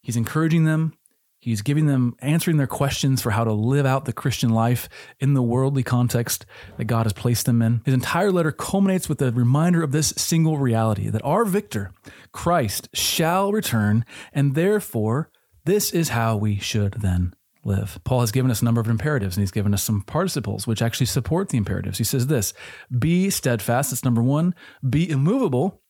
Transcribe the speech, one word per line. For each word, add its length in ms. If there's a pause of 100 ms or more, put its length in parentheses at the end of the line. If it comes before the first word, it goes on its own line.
he's 160
encouraging 480
them, 300 (440)
he's 220
giving 260
them, 340
answering 360
their 100
questions 540
for 100
how 140
to 80
live 320
out 220
the 80
Christian 340
life 400 (300)
in 160
the 80
worldly 400
context 640 (320)
that 80
God 180
has 80
placed 320
them 160
in. 240
His 80
entire 400
letter 180
culminates 600
with 100
a 100
reminder 520
of 100
this 240
single 420
reality, 520
that 140
our 200
victor, 480 (400)
Christ, 640
shall 580
return, 540 (260)
and 220
therefore, 760 (360)
this 240
is 200
how 260
we 220
should 360
then 400 (280)
live. 420
Paul 160
has 120
given 180
us 120
a 20
number 160
of 80
imperatives, 480
and 60
he's 80
given 240
us 80
some 200
participles, 640
which 140
actually 260
support 440
the 80
imperatives. 400
He 60
says 220
this, 280 (440)
"Be 300
steadfast," 640
that's 140
number 180
one, 320 (340)
"be 200
immovable" 800